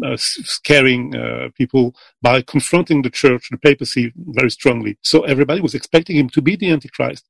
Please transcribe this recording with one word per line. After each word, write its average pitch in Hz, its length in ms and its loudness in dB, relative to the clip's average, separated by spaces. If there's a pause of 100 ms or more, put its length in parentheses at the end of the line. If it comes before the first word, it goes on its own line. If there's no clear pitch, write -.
uh, 135 80 -6
s-, - 320 -6
scaring, 131 720 0
uh, 117 400 -8
people 127 380 0 (260)
by 123 220 2
confronting 165 580 0
the 127 80 -2
church, 123 420 2
the 123 60 -8
papacy, 127 580 0
very 131 360 -4
strongly. 113 500 -2
So - 220 2
everybody 143 400 0
was 147 120 -2
expecting 160 420 0
him 139 140 4
to 151 120 0
be 175 140 0
the 185 140 -2
Antichrist, - 600 -4